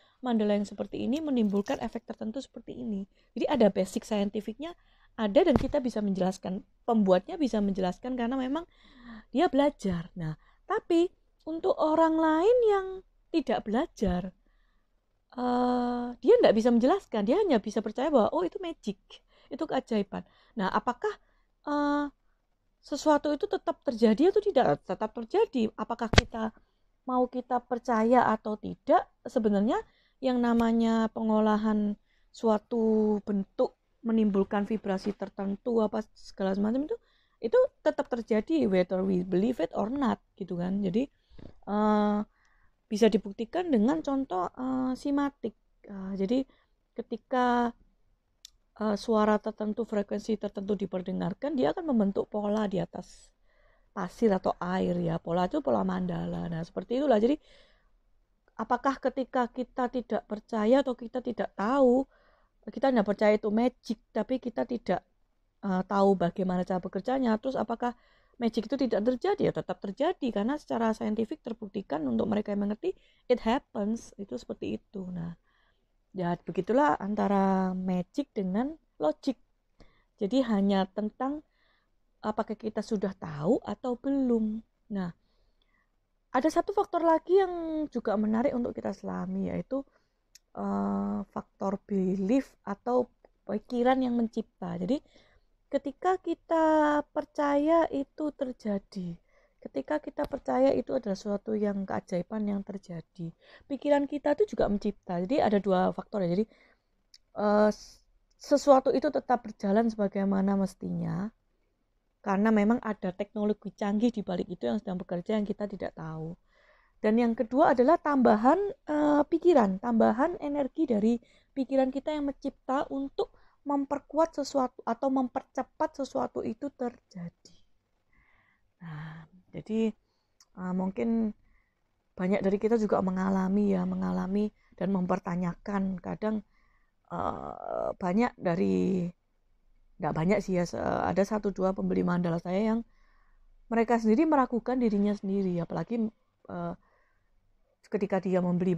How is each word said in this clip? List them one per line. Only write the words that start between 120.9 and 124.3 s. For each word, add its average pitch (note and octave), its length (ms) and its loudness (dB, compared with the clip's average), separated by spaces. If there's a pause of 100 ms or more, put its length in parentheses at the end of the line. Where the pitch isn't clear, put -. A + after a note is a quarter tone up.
pikiran C4 320 0
kita C#4 240 -6
yang D4 160 -2
mencipta C4+ 640 -6
untuk C#4 400 -6 (320)
memperkuat C#4+ 720 -2